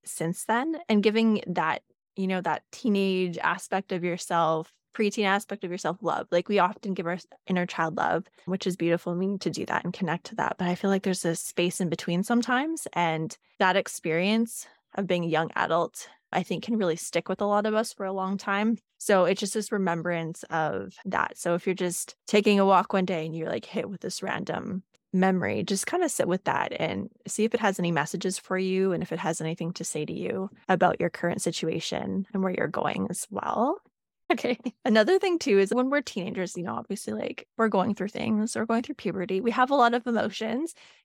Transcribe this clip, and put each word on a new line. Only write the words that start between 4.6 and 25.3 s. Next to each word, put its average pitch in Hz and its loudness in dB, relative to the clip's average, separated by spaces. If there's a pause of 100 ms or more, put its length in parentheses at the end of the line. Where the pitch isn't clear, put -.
preteen 214 0
aspect 202 0
of 175 -4
yourself 180 -2
love. - -2
Like, 175 0
we 208 4
often 185 0
give 175 -4
our 175 -2 (300)
inner 180 2
child 160 -2
love, - 0 (200)
which 190 -4
is 185 -2
beautiful. 170 0
We 185 0
need 196 -2
to 175 -2
do - -6
that - 0
and 180 -4
connect 170 -4
to 220 -16
that. - 0
But 180 0
I 180 0
feel 196 0
like 196 2
there's 185 -2
a 165 0
space - -2
in 175 0
between 175 -2
sometimes. 254 0
And 160 0 (220)
that 185 4
experience 196 0 (260)
of 180 -2
being 175 0
a 165 -2
young 156 0
adult, - -2 (240)
I 180 0
think, 175 -4
can 220 -2
really 175 2
stick - -4
with 190 -2
a 202 0
lot 208 2
of 214 0
us 220 0
for 202 -10
a 190 -4
long 190 -2
time. 208 0 (200)
So 190 6
it's 190 2
just 202 -4
this 214 -4
remembrance 170 -2
of 160 -2 (100)
that. - -2
So 170 0
if 175 -4
you're 185 0
just - -4 (100)
taking 208 6
a 196 6
walk 190 6
one 190 2
day 175 -2
and 160 -6
you're, 160 -4
like, - -4
hit - -6
with 196 -10
this - -8
random - -4 (300)
memory, 180 4